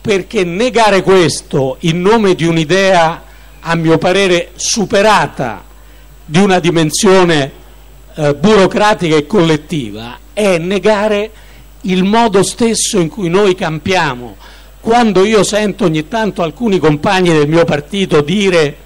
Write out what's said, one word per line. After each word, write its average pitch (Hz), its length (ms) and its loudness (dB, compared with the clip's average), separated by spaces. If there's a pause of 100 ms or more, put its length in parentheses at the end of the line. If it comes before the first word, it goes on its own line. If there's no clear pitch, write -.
perché 196 440 -4
negare 202 580 0
questo 151 760 0
in 175 220 -2
nome 202 320 2
di 170 100 -4
un'idea, 170 760 0 (380)
a 165 140 -4
mio 160 240 2
parere, 185 560 0
superata 170 1080 -2 (600)
di 156 140 -2
una 190 220 2
dimensione, 165 880 2 (640)
eh, 147 200 -2
burocratica 196 840 2
e 147 100 0
collettiva, 151 920 -4 (140)
è 196 260 0
negare 208 720 -2 (560)
il 185 180 0
modo 202 380 2
stesso 220 560 -2
in 165 100 0
cui 175 200 -6
noi 190 260 2
campiamo. 156 840 -4 (440)
Quando 226 440 2
io 220 180 2
sento 208 420 -2
ogni 156 240 -2
tanto 214 340 -4
alcuni 190 360 -2
compagni 175 520 2
del 151 180 2
mio 165 160 2
partito 165 560 -2
dire 165 640 0